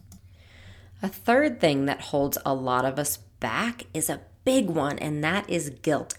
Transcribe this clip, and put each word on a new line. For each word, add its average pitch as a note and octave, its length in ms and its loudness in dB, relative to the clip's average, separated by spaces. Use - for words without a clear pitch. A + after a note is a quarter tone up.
A F#3+ 60 -2
third B3 540 2
thing C#3 240 4
that C#3+ 160 -2
holds C#3+ 440 0
a C#3 80 2
lot B2+ 300 2
of C3+ 160 0
us - 180 -2
back D#3+ 440 -2
is G3 160 -2
a C#3+ 120 -6
big C4 260 4
one, C#3+ 300 -2
and D3+ 240 -4
that F3+ 260 -2
is D3+ 200 -2
guilt. C3+ 500 -2